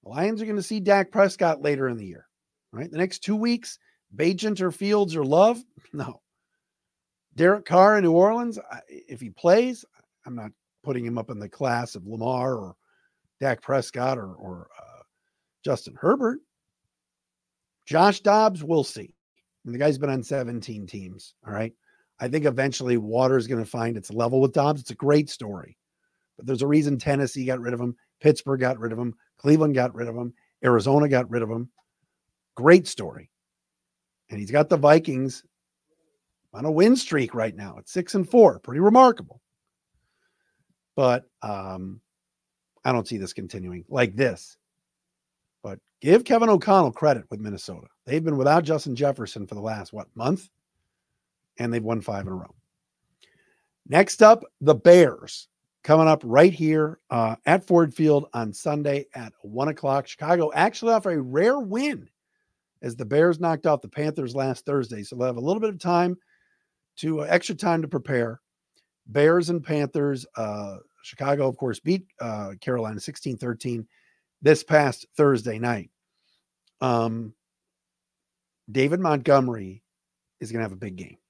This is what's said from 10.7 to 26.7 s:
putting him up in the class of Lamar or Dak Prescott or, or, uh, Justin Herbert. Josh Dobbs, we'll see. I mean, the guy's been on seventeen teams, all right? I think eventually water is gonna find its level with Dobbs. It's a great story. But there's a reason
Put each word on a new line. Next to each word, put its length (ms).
putting 220
him 140
up 120
in 80
the 100
class 460
of 100
Lamar 520
or 180
Dak 240
Prescott 560
or, 160
or, 420
uh, 260
Justin 320
Herbert. 440
Josh 360
Dobbs, 420
we'll 180
see. 200
I 640
mean, 80
the 60
guy's 200
been 120
on 120
seventeen 600
teams, 500
all 60
right? 200
I 80
think 180
eventually 520
water 400
is 100
gonna 180
find 320
its 140
level 300
with 120
Dobbs. 280
It's 100
a 60
great 340
story. 460
But 100
there's 160
a 40
reason 320